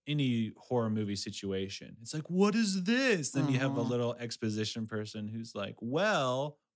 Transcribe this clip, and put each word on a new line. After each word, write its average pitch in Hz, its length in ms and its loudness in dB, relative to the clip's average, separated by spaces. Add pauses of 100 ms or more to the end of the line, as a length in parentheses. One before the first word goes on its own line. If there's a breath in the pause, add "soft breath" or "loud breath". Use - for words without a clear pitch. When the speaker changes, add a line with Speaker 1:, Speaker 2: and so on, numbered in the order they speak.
Speaker 1:
any 127 500 2
horror 117 320 0
movie 107 280 0
situation. 98 840 -6
It's 117 120 -8
like, 156 160 -6
"What 202 260 4
is 196 300 2
this?" 233 460 2
Then 143 180 2
you 131 100 4
have 135 180 0
a 120 40 2
Speaker 2:
Mm-hmm. 117 100 0
Speaker 1:
little 120 240 0
exposition 110 720 -4
person 107 420 -6
who's 113 260 -8
like, 98 260 -6
"Well," 143 800 0 (160)